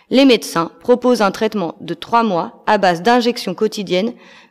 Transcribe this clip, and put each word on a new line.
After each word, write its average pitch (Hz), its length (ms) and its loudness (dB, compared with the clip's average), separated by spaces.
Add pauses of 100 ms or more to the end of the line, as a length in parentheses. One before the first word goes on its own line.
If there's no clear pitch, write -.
les 269 160 4
médecins 196 460 0 (100)
proposent 247 400 2
un 190 100 2
traitement 208 480 -4
de 170 140 -10
trois 233 300 -2
mois 190 440 -4
à 214 100 2
base 180 240 0
d'injections 233 520 0
quotidiennes 208 600 -4 (380)